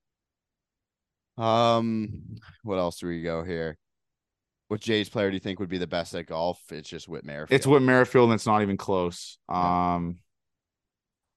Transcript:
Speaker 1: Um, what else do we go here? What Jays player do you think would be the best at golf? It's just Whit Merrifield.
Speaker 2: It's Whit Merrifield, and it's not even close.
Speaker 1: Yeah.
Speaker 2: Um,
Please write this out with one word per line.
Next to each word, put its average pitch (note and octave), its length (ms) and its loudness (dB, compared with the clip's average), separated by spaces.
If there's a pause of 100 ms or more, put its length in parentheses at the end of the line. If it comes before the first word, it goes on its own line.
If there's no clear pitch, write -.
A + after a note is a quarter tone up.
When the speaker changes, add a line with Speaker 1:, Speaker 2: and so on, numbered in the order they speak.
(1400)
Speaker 1:
Um, A2+ 720 2 (540)
what G2+ 140 -4
else F2 200 -4
do F2+ 80 -12
we E2+ 160 -6
go E2 220 -6
here? E2 340 -8 (880)
What G#2 140 -6
Jays G#2+ 280 0
player G2+ 220 -2
do F#2+ 40 -4
you F#2 60 -4
think F#2+ 200 -8
would F#2+ 80 -6
be F2+ 100 -6
the F2 80 -4
best E2+ 300 -6
at E2+ 100 -8
golf? E2 340 -4 (120)
It's D#2 160 -14
just D#2+ 200 -16
Whit D#2+ 160 -12
Merrifield. D2+ 320 -2
Speaker 2:
It's C3+ 120 2
Whit C#3 140 6
Merrifield, B2+ 480 6
and A2+ 40 4
it's G#2 120 -2
not G#2+ 160 4
even G2 140 0
close. F2+ 640 -2 (100)
Speaker 1:
Yeah. F2+ 460 2
Speaker 2:
Um, F2 240 -4 (1200)